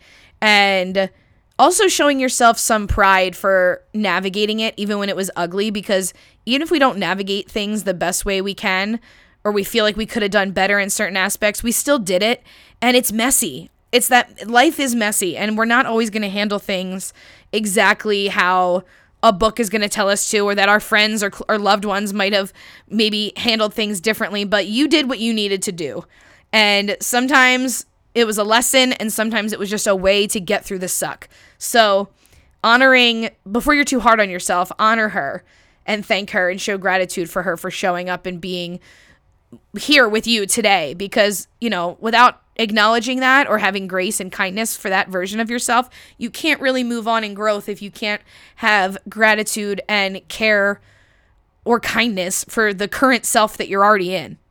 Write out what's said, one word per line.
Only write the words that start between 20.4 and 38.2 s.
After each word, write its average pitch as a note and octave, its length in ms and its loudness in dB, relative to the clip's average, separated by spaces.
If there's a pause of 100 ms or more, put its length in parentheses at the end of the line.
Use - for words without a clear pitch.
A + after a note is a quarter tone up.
or G3+ 120 0
that G3+ 160 4
our G#3 100 6
friends G#3+ 440 0
or G3 80 -4
cl-, - 180 -14
or G#3+ 80 2
loved G3+ 280 0
ones G3+ 280 -4
might G3+ 200 0
have G3 200 -2 (340)
maybe G#3+ 480 0
handled A3 380 0
things G#3 260 -4
differently, G#3 440 -2
but G3+ 240 0
you B3 200 0
did D4 220 2
what G#3+ 80 -4
you A3+ 160 -2
needed G3+ 300 -2
to G#3 80 -6
do. D#3+ 340 -10 (480)
And G#3 480 2
sometimes B3+ 840 2 (260)
it A#3 120 2
was G#3+ 120 -2
a G#3+ 60 0
lesson, B3 500 2
and G#3+ 180 -6
sometimes A3 420 -2
it - 60 -8
was G3 100 -6
just G#3 180 -4
a G3+ 80 2
way G3+ 320 2
to A3 120 -4
get F#3+ 260 -4
through F#3+ 140 -8
the F#3 80 -6
suck. - 420 -8 (300)
So G3+ 500 2 (540)
honoring, A#3+ 640 4 (220)
before A#3+ 220 0
you're C#4+ 120 2
too B3+ 140 0
hard A3+ 200 6
on G3+ 100 0
yourself, F3+ 480 -2
honor A3 320 2
her D3 340 -6 (420)
and G#3 200 -4
thank G3+ 260 -2
her G#3 180 0
and A#3 100 -4
show G3+ 180 -4
gratitude F#3 520 -2
for F3+ 140 -4
her E3+ 140 -2
for F#3 140 -8
showing F3+ 380 -4
up F3+ 160 -6